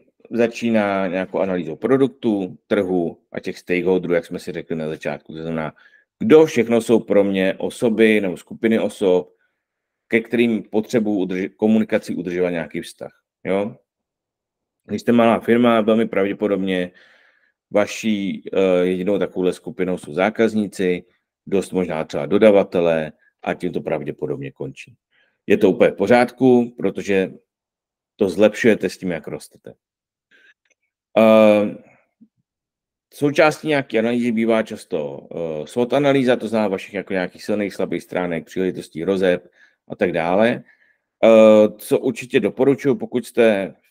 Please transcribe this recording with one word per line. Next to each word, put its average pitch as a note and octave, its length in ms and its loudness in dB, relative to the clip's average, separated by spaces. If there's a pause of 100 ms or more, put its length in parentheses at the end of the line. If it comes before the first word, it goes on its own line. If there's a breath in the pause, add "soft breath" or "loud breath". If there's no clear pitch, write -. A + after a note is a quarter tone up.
(300)
začíná A2 800 -2
nějakou F#2 320 -4
analýzou F2 360 -4
produktu, A#2 840 -2 (100)
trhu F#2 500 -2 (140)
a - 80 -10
těch - 180 -12
stakeholderů, F2+ 560 -2
jak E2 120 0
jsme F2 140 -12
si F#2 120 -14
řekli E2 240 -10
na D#2 120 -6
začátku. D#2 460 -10
To D#2+ 80 -14
znamená, D#2+ 320 -8 (460 soft breath)
kdo D#3 260 6
všechno A#2 360 0
jsou A2+ 180 2
pro G2+ 240 2
mě F#2+ 340 0
osoby A2 640 0
nebo F2 160 -4
skupiny A2 420 -2
osob, F2+ 560 0 (720)
ke A2+ 120 0
kterým A2+ 440 0
potřebuji G#2 640 -2
udrži-, F#2 240 -6
komunikací A2 680 -2
udržovat F2 340 -4
nějaký E2+ 320 -8
vztah. - 420 -18 (200)
Jo? G#2 320 -4 (1120)
Když G#2+ 140 -8
jste A#2+ 100 0
malá A2+ 280 4
firma, A#2 420 2
velmi A2 260 0
pravděpodobně F#2+ 840 -2 (800 soft breath)
vaší, G2 720 -4 (100)
eh, F#2 320 2
jedinou F#2 340 -2
takovouhle F2+ 340 -2
skupinou F2+ 440 -6
jsou - 160 -14
zákazníci, G2 920 -2 (420)
dost F#2 260 -4
možná E2+ 320 -4
třeba D2+ 220 -8
dodavatelé F2 840 2 (300)
a F2+ 120 -4
tím F2 180 -8
to D2+ 100 -6
pravděpodobně D2 720 -8
končí. C#2 440 -16 (520)
Je G2+ 100 2
to - 120 2
úplně E2+ 220 2
v - 40 -8
pořádku, A#2+ 840 2
protože F#2+ 540 -2 (840)
to G2 140 0
zlepšujete G2+ 600 2
s - 80 -16
tím, F#2 140 -8
jak D#2 160 -10
rostete. - 460 -16 (1400 soft breath)
Eh, A2 580 6 (1400 soft breath)
součástí D3+ 540 0
nějaké C#3 320 -2
analýzy A#2+ 320 0
bývá A2 320 0
často, D2+ 680 -10
eh, D#2+ 360 -8
swot A#2+ 260 -4
analýza, C3+ 420 2
to A2 120 -6
znamená G#2+ 200 0
vašich F#2 260 -6
jako G2 200 -8
nějakých F2+ 300 -6
silných, G#2 300 -4
slabých F2 300 -6
stránek, E2+ 420 -6
příležitostí, F2+ 560 -6
hrozeb F#2 460 0 (400 soft breath)
a - 80 -12
tak F2+ 160 -2
dále. F#2 520 0 (600 soft breath)
Eh, A2 440 8 (100)
co - 220 -2
určitě C3 400 -2
doporučuji, C3 560 0
pokud A#2 300 -8
jste G2+ 480 0 (180)